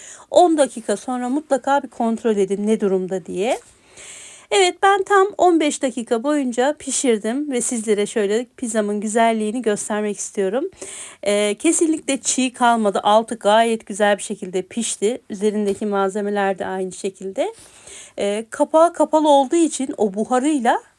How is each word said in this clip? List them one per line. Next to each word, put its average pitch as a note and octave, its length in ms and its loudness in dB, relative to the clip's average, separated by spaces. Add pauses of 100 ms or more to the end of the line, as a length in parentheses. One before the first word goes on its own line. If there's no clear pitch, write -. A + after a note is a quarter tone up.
(320)
on E4 260 2
dakika A3+ 400 -4
sonra B3 320 -8
mutlaka C#4 540 -2
bir B3+ 40 -14
kontrol A3+ 500 -2
edin G3+ 300 -2
ne A3 120 0
durumda F#3 460 -2
diye. G3+ 340 -4 (920)
Evet, F#4 320 2
ben G4 200 4
tam G4 240 4 (100)
on E4+ 220 4
beş D4+ 220 0
dakika A#3 420 -2
boyunca C#4 560 0
pişirdim B3 720 -2
ve A#3+ 100 -2
sizlere G#3+ 440 0
şöyle G#3+ 400 0 (120)
pizzamın G#3 440 -2
güzelliğini A3 600 0
göstermek G#3 560 -2
istiyorum. G#3+ 520 -4 (540)
Ee, G#3 360 0
kesinlikle D#4 600 0
çiğ B3+ 320 -2
kalmadı. A3+ 500 2
Altı A3 320 2
gayet A3+ 500 2
güzel G#3 320 0
bir G3+ 60 -12
şekilde F#3 380 -6
pişti. A3 680 -4
Üzerindeki G#3 560 -2
malzemeler G3 720 -2
de G3 60 -6
aynı F#3+ 260 -6
şekilde. G3 640 -6 (640)
Ee, G#3 300 -2
kapağı D#4+ 440 4
kapalı D4+ 360 2
olduğu C#4 260 4
için D4+ 420 0
o G3 160 0
buharıyla B3+ 680 0 (180)